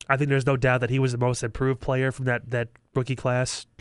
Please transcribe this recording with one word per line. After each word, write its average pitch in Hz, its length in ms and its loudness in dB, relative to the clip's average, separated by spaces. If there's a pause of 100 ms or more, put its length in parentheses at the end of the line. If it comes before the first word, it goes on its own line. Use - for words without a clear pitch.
I 135 80 4
think 143 140 0
there's 135 160 2
no 135 100 4
doubt 127 260 2
that 120 80 -2
he 131 80 2
was 131 140 2
the 120 60 -4
most 123 240 0
improved 131 380 -2
player 131 320 0
from 127 140 -6
that, 120 240 -2
that 120 180 -2 (260)
rookie 131 220 -2
class. 127 500 -2 (140)